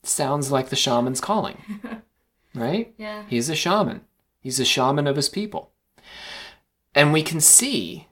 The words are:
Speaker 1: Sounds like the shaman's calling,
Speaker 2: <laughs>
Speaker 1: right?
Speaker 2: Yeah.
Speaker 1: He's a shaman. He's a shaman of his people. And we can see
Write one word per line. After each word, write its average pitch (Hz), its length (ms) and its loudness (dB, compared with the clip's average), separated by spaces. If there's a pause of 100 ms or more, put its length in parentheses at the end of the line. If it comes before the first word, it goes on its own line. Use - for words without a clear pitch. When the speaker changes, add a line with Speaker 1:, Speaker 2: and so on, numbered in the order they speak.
Speaker 1:
Sounds 139 480 -2
like 131 180 0
the 131 60 -4
shaman's 127 460 0
calling, - 360 -2 (560)
Speaker 2:
<laughs> - 420 -20
Speaker 1:
right? 156 420 -2
Speaker 2:
Yeah. 214 300 -12
Speaker 1:
He's 120 220 0
a 156 60 -2
shaman. - 460 0 (380)
He's 131 200 -6
a 127 60 2
shaman 143 420 2
of 139 80 0
his 147 140 0
people. - 420 -6 (1200)
And 147 180 6
we 156 120 4
can 160 180 -4
see 156 720 2